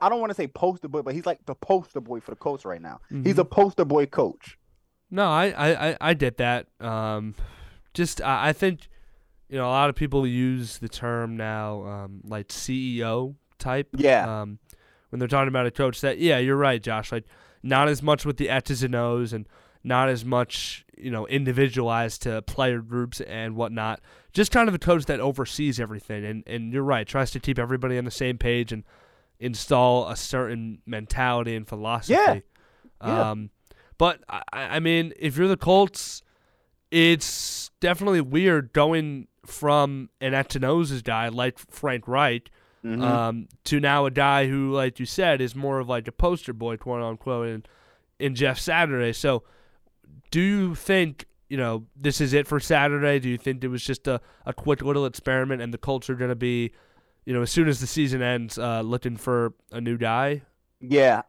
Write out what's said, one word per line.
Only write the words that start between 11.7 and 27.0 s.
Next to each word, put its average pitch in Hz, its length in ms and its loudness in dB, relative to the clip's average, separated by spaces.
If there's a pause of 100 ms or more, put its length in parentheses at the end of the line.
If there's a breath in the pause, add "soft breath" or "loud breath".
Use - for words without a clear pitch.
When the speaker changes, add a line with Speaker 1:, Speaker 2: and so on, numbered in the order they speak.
Speaker 2:
um, 98 400 -12
like, 104 260 -10
C 131 460 -4
E 113 80 -2
O 127 300 -4 (240)
type. 131 360 -4
Speaker 1:
Yeah. 113 460 4
Speaker 2:
Um, 104 180 -10 (500 soft breath)
when 123 100 -8
they're 127 100 -2
talking 135 180 2
about 127 180 0
a 123 60 -2
coach 131 300 -2
that, 135 180 -2
yeah, 156 200 4
you're 135 180 2
right, 131 260 2
Josh, 110 300 -4
like, 113 100 -4 (400 soft breath)
not 135 240 4
as 143 160 0
much 151 220 2
with 147 120 -2
the 143 120 -2
X's 131 340 -2
and 127 120 0
O's 120 380 0
and 107 140 -8 (360 soft breath)
not 127 260 2
as 120 160 -2
much, - 600 -2 (120)
you 127 120 -10
know, 110 180 -4
individualized 123 960 0
to 110 180 -4
player 127 400 0
groups 120 400 -6
and 110 340 -8
whatnot. 110 460 -4 (320 soft breath)
Just 208 180 2
kind 233 160 6
of 190 80 2
a - 40 -4
coach 170 260 4
that 139 160 -2
oversees 135 580 -2
everything. 107 460 -8
And, 110 200 -8
and 113 280 -8
you're 135 100 -2
right, 123 240 0